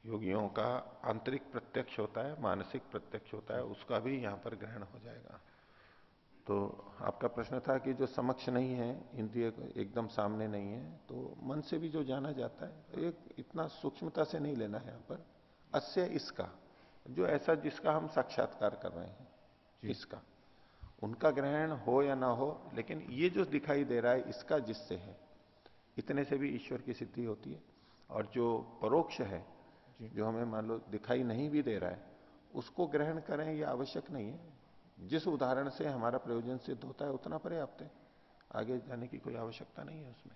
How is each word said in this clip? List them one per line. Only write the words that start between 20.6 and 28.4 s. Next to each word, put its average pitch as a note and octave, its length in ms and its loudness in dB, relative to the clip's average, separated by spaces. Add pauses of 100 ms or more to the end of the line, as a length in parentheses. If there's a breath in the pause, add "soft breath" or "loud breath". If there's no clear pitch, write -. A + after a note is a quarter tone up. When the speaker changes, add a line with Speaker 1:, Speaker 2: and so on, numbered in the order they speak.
Speaker 1:
उनका A#2 280 6
ग्रहण D3 400 2
हो B2+ 320 6
या C#3 120 6
ना B2+ 120 4
हो, C3 460 0
लेकिन D#3 280 -4
ये D#3 280 2
जो F#3 160 4
दिखाई C#3+ 380 4
दे A#2+ 160 4
रहा A#2+ 120 8
है, B2+ 180 4
इसका - 300 2
जिससे A2 360 -4
है, F#2 240 -12 (800 loud breath)
इतने C#3 260 0
से C3+ 140 2
भी C#3 120 2
ईश्वर A#2+ 320 -4
की B2 120 -4
सिद्धि A2+ 300 -4
होती A2+ 280 -4
है। D#3 100 -10 (480 loud breath)
और G#2+ 160 0
जो A#2 560 2